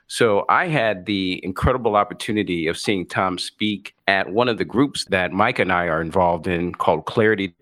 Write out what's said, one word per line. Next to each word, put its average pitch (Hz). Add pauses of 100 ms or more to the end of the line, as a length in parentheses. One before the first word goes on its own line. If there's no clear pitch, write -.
So 104
I 151
had 110
the 95
incredible 113
opportunity 92
of 82
seeing 95
Tom 92
speak - (120)
at 98
one 117
of 113
the 95
groups 139
that 90
Mike 107
and 95
I 87
are 80
involved 85
in 87
called 80
Clarity 107 (140)